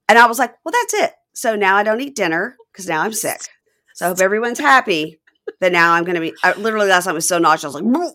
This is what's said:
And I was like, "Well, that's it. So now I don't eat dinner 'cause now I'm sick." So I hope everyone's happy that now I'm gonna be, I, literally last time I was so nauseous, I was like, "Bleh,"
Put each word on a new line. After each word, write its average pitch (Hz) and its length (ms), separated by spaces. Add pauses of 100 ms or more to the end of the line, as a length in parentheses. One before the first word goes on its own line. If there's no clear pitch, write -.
And 220 100
I 240 80
was 233 120
like, 247 160 (100)
"Well, 339 80
that's 466 220
it. 415 180 (220)
So 226 220
now 196 200
I 208 60
don't 214 180
eat 277 160
dinner 175 400 (180)
'cause 185 120
now 165 160
I'm 175 100
sick." 156 280 (540)
So - 120
I - 40
hope 180 100
everyone's 220 400
happy 226 580 (420)
that 180 120
now 170 220
I'm 170 100
gonna 175 160
be, 165 120 (120)
I, 180 80
literally 214 360
last 180 160
time 185 80
I - 20
was 160 120
so 180 120
nauseous, 160 260
I 151 40
was 139 80
like, 156 80
"Bleh," 294 300